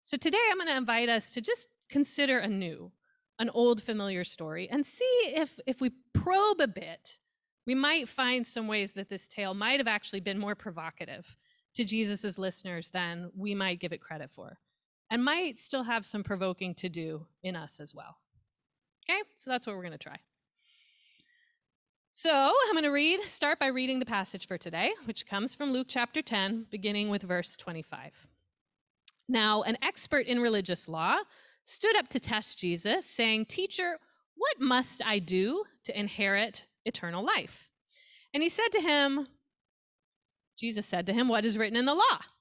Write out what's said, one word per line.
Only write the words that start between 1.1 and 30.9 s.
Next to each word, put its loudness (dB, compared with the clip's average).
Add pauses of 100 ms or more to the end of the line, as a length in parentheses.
us 2
to -6
just -2 (260)
consider 2
anew -4 (480)
an 0
old 6
familiar -2
story -8
and 0
see 2 (120)
if, -2
if -2
we 2 (220)
probe 4
a 6
bit, -10 (480)
we 2
might 2
find 0
some -4
ways -2
that -8
this -8
tale -4
might 2
have 2
actually -2
been -4
more -2
provocative -12 (380)
to -2
Jesus's -2
listeners -6
than -6
we -4
might 0
give -6
it -10
credit -12
for, -18 (500)
and 0
might 0
still -4
have -2
some -4
provoking -4
to -6
do -8 (160)
in -6
us -8
as -12
well. -20 (920)
Okay, 0 (140)
so -6
that's -2
what -8
we're -10
gonna -12
try. -16 (1900)
So 4 (140)
I'm 2
gonna 2
read, 4
start 0
by 2
reading 0
the -4
passage -6
for -6
today, -2 (140)
which -8
comes -2
from -4
Luke 0
chapter -2
ten, -2
beginning -2
with -2
verse -2
twenty-five. -12 (1000)
Now, 4
an 0
expert 0
in 2
religious 2
law 2 (480)